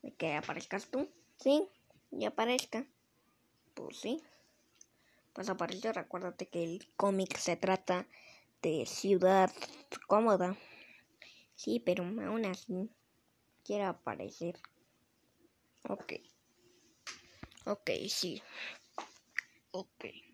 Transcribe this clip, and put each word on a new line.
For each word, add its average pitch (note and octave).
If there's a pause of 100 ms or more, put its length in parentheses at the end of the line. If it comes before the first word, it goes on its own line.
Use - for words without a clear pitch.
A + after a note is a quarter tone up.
De B3
que D#3+
aparezcas D#3+
tú, C4 (280)
¿sí? D4 (440)
Y -
aparezca. A#3 (880)
Pues -
sí. C4+ (1080)
Pues F#3+
aparecer, F#3+
acuérdate F3+
que E3+
el E3+
cómic G3
se E3+
trata F#3 (540)
de D#3
Ciudad F#3 (540)
Cómoda. G3 (1000)
Sí, A#3
pero F3+
aún G#3+
así F#3 (720)
quiero G3+
aparecer. - (1300)
Ok. - (1500)
Ok, - (180)
sí. G3 (1300)
Ok. - (280)